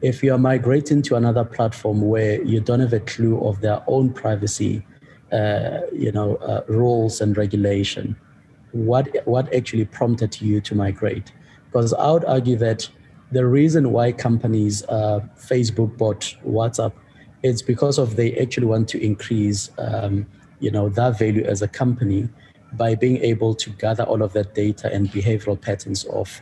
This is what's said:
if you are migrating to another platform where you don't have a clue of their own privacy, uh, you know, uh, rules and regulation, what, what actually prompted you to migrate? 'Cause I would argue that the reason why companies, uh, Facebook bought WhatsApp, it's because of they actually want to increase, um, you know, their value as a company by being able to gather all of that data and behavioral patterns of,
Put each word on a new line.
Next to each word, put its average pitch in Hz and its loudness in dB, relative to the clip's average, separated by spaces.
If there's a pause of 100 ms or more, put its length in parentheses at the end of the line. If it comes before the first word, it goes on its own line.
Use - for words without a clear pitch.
if 131 0
you 135 4
are 127 2
migrating 131 2
to - 2
another 117 4
platform 110 -2
where 107 2
you 113 0
don't 120 0
have 123 2
a 110 2
clue 113 0
of 101 -2
their 104 0
own 131 2
privacy, 104 -2 (460)
uh, 107 0 (120)
you - -2
know, 104 -2
uh, - -4
rules 113 2
and 104 2
regulation, 101 0 (560)
what, 120 0 (180)
what - 0
actually 113 0
prompted 117 -2
you 104 0
to 104 -8
migrate? 101 -2 (400)
'Cause 117 2
I - 2
would 160 4
argue 127 2
that 113 0 (420)
the 127 2
reason 143 4
why 120 2
companies, 110 0
uh, 107 0 (180)
Facebook 113 0
bought - -2
WhatsApp, 113 -2 (500)
it's 123 0
because 135 0
of 113 0
they 117 0
actually 127 0
want 113 2
to - -4
increase, 104 -2
um, 104 -4 (340)
you 107 -2
know, 104 0
their 120 2
value 107 0
as 101 0
a 104 -2
company 117 0 (440)
by 113 2
being 127 2
able 110 0
to - -8
gather 110 -2
all 107 0
of 104 -2
that 101 -2
data 104 -2
and 101 0
behavioral 104 -2
patterns 98 -6
of, - -6